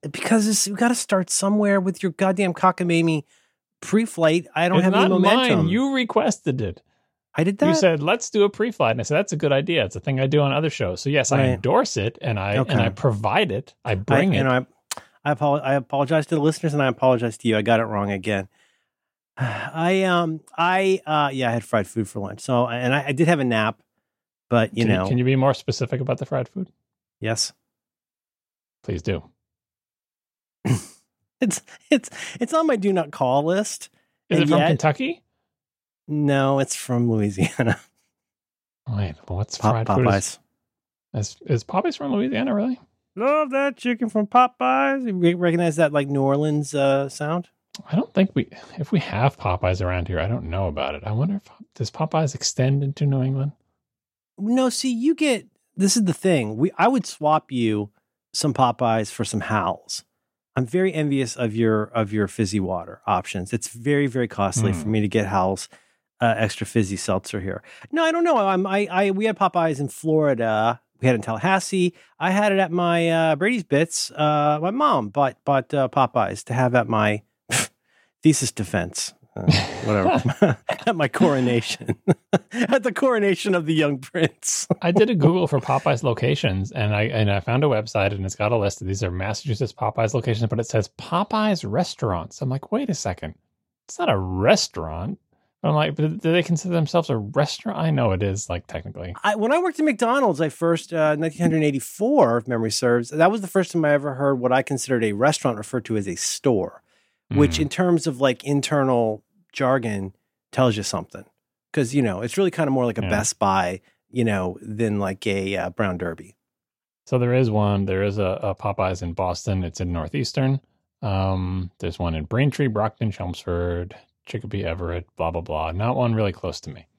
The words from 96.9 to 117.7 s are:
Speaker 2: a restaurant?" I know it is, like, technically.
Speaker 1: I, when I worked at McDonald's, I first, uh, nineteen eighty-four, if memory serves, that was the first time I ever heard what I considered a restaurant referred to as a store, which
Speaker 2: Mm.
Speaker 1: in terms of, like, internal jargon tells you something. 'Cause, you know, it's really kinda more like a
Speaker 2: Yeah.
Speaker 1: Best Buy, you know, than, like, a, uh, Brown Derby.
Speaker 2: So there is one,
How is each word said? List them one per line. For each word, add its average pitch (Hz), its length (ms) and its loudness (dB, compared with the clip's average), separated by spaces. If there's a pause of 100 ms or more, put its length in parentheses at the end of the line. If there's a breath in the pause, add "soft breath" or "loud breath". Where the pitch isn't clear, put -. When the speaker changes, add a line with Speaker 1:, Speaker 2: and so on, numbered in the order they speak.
Speaker 2:
a 127 80 0
restaurant?" 139 640 -4
I 160 100 0
know 127 220 2
it 92 100 -2
is, 98 300 -4
like, 87 160 -8
technically. - 560 -12
Speaker 1:
I, 202 120 0
when 220 160 0
I 311 60 2
worked 349 220 -2
at 302 60 2
McDonald's, 233 560 2
I 156 80 0
first, 170 440 -2
uh, 156 220 2
nineteen 165 360 0 (120)
eighty-four, 151 720 2
if 113 100 -2
memory 113 240 -2
serves, 120 380 0
that 165 220 4
was 220 100 -4
the 190 60 -8
first 185 240 -2
time 165 120 0
I 147 100 4
ever 143 200 0
heard 139 220 2
what 123 160 0
I 131 100 4
considered 131 420 -2
a 107 100 0
restaurant 120 440 0
referred 110 280 -6
to 110 120 -2
as 98 100 -2
a 87 80 -6
store, - 680 -2 (460)
which 143 280 2
Speaker 2:
Mm. 156 40 0
Speaker 1:
in 147 80 0
terms 175 360 0
of, 131 160 -4
like, 131 220 0
internal 131 800 0 (300)
jargon 113 600 -2 (380)
tells 127 260 4
you 104 60 -4
something. - 400 -8 (480)
'Cause, 127 220 -2
you 143 80 2
know, 101 200 -2
it's 120 160 -6
really 196 140 2
kinda 156 200 -2
more 127 140 2
like 117 120 -2
a 110 60 -4
Speaker 2:
Yeah. 92 60 -4
Speaker 1:
Best 104 300 -2
Buy, 95 420 0 (280)
you 120 140 -2
know, 95 380 -2
than, 107 380 -2
like, 98 280 -6
a, 98 300 -2
uh, 90 140 -4
Brown 95 280 -2
Derby. 87 360 -8 (720)
Speaker 2:
So 131 140 -2
there 123 160 0
is 127 160 4
one, 101 340 2